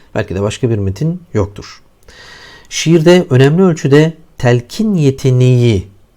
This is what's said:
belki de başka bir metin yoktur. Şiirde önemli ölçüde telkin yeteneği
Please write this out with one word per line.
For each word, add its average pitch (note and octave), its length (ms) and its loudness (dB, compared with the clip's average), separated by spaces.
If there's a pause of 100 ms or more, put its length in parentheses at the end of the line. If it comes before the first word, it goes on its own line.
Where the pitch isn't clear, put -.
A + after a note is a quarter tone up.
(160)
belki G#2+ 200 -6
de G2 60 -4
başka A2+ 280 -4
bir A2 80 -2
metin D3+ 440 -6 (120)
yoktur. - 480 -8 (880)
Şiirde E3+ 600 2
önemli C#3 340 2
ölçüde D#3 500 2 (240)
telkin B2 560 -2
yeteneği B2+ 960 0 (300)